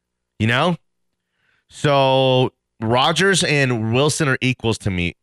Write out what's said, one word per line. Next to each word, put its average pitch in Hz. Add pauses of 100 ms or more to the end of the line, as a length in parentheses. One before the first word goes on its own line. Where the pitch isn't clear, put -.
(400)
You 110
know? 147 (960)
So 131 (300)
Rodgers 156
and 123
Wilson 143
are 131
equals 120
to 104
me 87